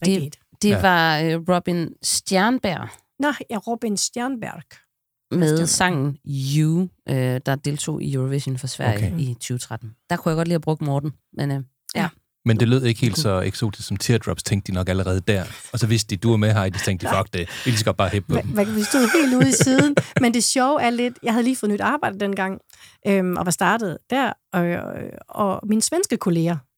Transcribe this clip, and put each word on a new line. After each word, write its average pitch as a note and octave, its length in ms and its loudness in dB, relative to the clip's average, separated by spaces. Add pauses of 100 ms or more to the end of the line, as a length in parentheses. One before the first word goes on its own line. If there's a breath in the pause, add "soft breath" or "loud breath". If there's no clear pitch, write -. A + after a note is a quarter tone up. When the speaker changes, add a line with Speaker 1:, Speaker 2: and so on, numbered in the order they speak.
Speaker 1:
Rigtig F#3 140 4
Speaker 2:
Det, F#3 80 0
Speaker 1:
hit. C#3+ 160 -10 (220)
Speaker 2:
det G#3 80 4
Speaker 3:
Ja. G#3 120 4
Speaker 2:
var, E3 380 4
øh, D#3+ 160 0 (200)
Robin F3 340 -2 (140)
Stjernberg G3+ 840 0 (320)
Speaker 1:
Nå, C#4+ 140 0 (160)
ja, A#3 80 -6
Robin A3+ 400 -4
Stjernberg. A#3+ 640 -6 (760)
Speaker 2:
med E3 100 4
Speaker 1:
Stjernberg. D#3 220 2
Speaker 2:
sangen D3 480 0 (400)
You, E3 320 2 (200)
øh, B2+ 360 0
der C#3 100 0
deltog D3 480 -4
i C#3+ 100 -4
Eurovision C3+ 440 -2
for B2+ 100 -8
Sverige A2 400 -2
Speaker 3:
Okay. E3+ 120 -4
Speaker 2:
i B2+ 200 -2
tyve - 180 -6
tretten. A2+ 380 -12 (140)
Der F3 80 -2
kunne F3 120 -4
jeg D#3+ 60 0
godt E3 120 0
lide E3+ 80 0
at D#3+ 60 0
bruge D#3 200 -2
Morten, C#3+ 300 -2 (260)
men, C#3+ 140 -2
øh, C#3 120 -4 (320)
ja. A3+ 60 0
Speaker 1:
Ja. G3+ 60 0 (380)
Speaker 3:
Men G#2+ 140 4
det A2+ 80 4
lød C3 180 4
ikke A2+ 160 0
helt B2 140 0
Speaker 1:
Cool. - 60 -2
Speaker 3:
så G2 200 0
eksotisk G2 460 -4
som G2 100 -4
Teardrops, - 460 0
tænkte G2 280 -2
de F#2 40 -2
nok F2+ 140 0
allerede F#2 300 0
der. F#2 260 0 (280)
Og A2+ 60 -4
så A#2 80 2
vidste A2 280 0
de, - 40 -2
du A#2 140 2
er A2 40 4
med, G#2+ 160 4
Heidi, G2 260 0
så - 60 -6
tænkte F#2+ 220 -2
de, - 40 -2
Speaker 1:
Nej. F#2+ 100 2
Speaker 3:
"Fuck - 120 -8
det. F2 160 -4 (160)
Vi C3 60 2
skal G#2+ 220 0
bare F#2+ 160 0
hippe G2+ 180 -2
på - 60 -2
Speaker 1:
Hvad, F#2 100 0
Speaker 3:
dem." - 80 -6
Speaker 1:
hvad, G3+ 140 0
vi G#3+ 180 -2
stod B3+ 380 2
helt C4 140 2
ude C4 140 6
i - 20 4
siden. C4+ 440 4 (120)
Speaker 3:
<laughs> - 140 -2
Speaker 1:
Men A#3+ 120 4
det A#3 100 0
sjove C#4 380 2
er A#3 80 2
lidt, A#3+ 340 -2
jeg A#3 100 0
havde A#3+ 100 2
lige B3+ 120 2
fået G#3 160 0
nyt G3+ 100 -2
arbejde G#3+ 380 0
dengang, G3 400 -4 (480 loud breath)
øhm, F#3 300 2
og - 80 -2
var F#3 60 0
startet G3 460 0 (120)
der, B3+ 240 0 (200)
og, F3 120 0 (640)
og G3+ 380 -2
mine G#3+ 140 2
svenske D#4+ 360 0
kolleger, E3+ 400 0 (200)